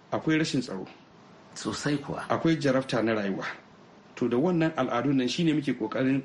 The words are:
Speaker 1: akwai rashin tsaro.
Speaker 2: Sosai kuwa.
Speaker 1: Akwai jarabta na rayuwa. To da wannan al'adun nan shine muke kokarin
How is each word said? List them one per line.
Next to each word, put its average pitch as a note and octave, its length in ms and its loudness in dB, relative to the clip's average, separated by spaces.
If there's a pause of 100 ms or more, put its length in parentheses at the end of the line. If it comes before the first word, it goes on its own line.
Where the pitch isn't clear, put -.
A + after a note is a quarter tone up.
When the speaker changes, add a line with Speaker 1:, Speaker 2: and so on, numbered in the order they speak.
(120)
Speaker 1:
akwai D#3 260 2
rashin D#3 240 0
tsaro. F#2+ 240 -8 (680)
Speaker 2:
Sosai C#3+ 440 -2
kuwa. - 300 -8
Speaker 1:
Akwai D#3+ 280 2
jarabta C3 460 0
na A2+ 120 2
rayuwa. G2+ 300 -2 (720)
To B2 120 0
da A#2 80 0
wannan D#3+ 400 2
al'adun C3 400 2
nan B2+ 120 2
shine E3 240 2
muke C#3+ 220 0
kokarin C3 500 0